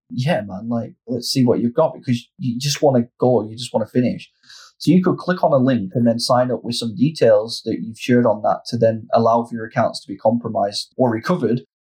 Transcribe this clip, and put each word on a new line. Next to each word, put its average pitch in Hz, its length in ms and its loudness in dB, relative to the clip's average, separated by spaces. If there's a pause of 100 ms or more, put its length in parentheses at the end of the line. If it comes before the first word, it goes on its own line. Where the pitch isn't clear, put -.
"Yeah, 127 320 -2
man, 101 280 -10
like, 120 260 -6 (120)
let's 120 220 -6
see 131 160 2
what 104 160 2
you've 120 140 -2
got," 156 200 2
because - 320 -4 (120)
you 120 200 -4
just 143 220 -4
wanna 131 280 2 (100)
go, 120 280 2
you 110 100 -14
just - 180 -8
wanna 110 120 -2
finish. 123 440 -2 (480)
So - 120 0
you 185 120 6
could 180 140 0
click 180 280 -2
on 156 80 2
a 131 120 4
link 110 300 0
and 120 120 2
then 117 120 2
sign 127 320 0
up - 140 -6
with 120 100 -6
some 113 220 -8
details 117 680 2
that 113 160 -4
you've 113 200 -12
shared 123 260 2
on 107 160 0
that 104 240 -2
to 127 100 -6
then 113 360 0
allow 117 320 2
for 117 100 -12
your 110 120 -8
accounts 113 340 -2
to - 80 -20
be 101 80 -10
compromised 110 800 -2
or 127 140 4
recovered, 117 520 -2 (240)